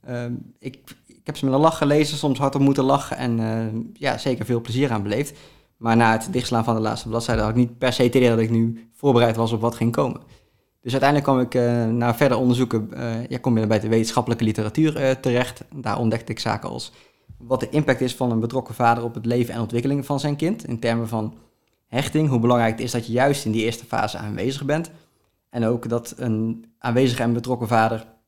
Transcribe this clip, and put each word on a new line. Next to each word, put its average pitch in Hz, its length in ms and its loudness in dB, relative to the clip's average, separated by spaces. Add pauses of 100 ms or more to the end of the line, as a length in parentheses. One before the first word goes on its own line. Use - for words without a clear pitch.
Ehm, 120 280 -8 (260)
ik, - 200 -12 (280)
ik - 200 -20
heb 143 100 -8
ze - 80 -8
met 131 100 2
een 139 60 4
lach 160 180 4
gelezen, 147 400 2
soms 139 200 0
hard 139 160 0
op 139 60 2
moeten 139 240 4
lachen 139 320 0
en, 117 240 -2
eh, 113 400 -4 (120)
ja, 135 260 -4
zeker - 260 -4
veel 120 160 0
plezier 120 320 -2
aan 107 100 -2
beleefd. 107 360 -4 (380)
Maar 117 200 2
na 113 160 6
het 113 200 -2
dichtslaan 117 320 0
van 117 100 0
de 113 60 -2
laatste 110 280 -4
bladzijde 113 340 -2
had 107 80 0
ik 113 60 0
niet 120 220 2
per 127 140 0
se - 100 2
het 123 120 4
idee 123 140 6
dat 117 100 4
ik 113 120 2
nu 113 440 0
voorbereid 117 420 4
was 113 160 0
op 113 80 0
wat 117 140 0
ging 117 180 0
komen. 131 280 -2 (600)
Dus 120 100 -6
uiteindelijk 139 380 2
kwam 131 100 4
ik, 123 140 -2
eh, 120 320 2
na 117 280 0
verder 127 240 2
onderzoeken, 120 540 2
eh, 120 340 -6
ja, 127 120 -8
kom 120 200 2
je 110 80 2
bij 107 140 2
de 107 80 -4
wetenschappelijke 113 560 0
literatuur, 113 520 0
eh, 131 140 0
terecht. 127 540 -2 (100)
Daar 117 240 -4
ontdekte 110 340 -2
ik 113 60 -8
zaken 110 300 -4
als - 240 -12 (460)
wat 120 220 -2
de - 80 -4
impact 143 320 0
is 127 140 -2
van 127 160 -2
een 113 100 0
betrokken 120 340 -4
vader 117 300 2
op 117 100 -6
het 117 120 -8
leven 120 280 0
en 117 60 -4
ontwikkeling 123 460 -2
van 139 140 -2
zijn 147 160 -2
kind. 175 300 -4
In 123 120 -6
termen 117 300 -2
van 110 260 -4 (520)
hechting, 147 420 0
hoe 131 120 2
belangrijk 117 320 4
het 113 80 -6
is 120 100 -4
dat 117 160 -4
je 113 60 -6
juist 139 320 2
in 110 80 -2
die 110 120 0
eerste 120 200 -4
fase 120 340 -4
aanwezig 110 460 -6
bent. 156 260 -2 (600)
En 117 140 -2
ook 117 240 0
dat 117 280 -4
een 113 480 -4 (140)
aanwezige 123 440 2
en 117 100 2
betrokken 120 360 -4
vader 113 380 2 (220)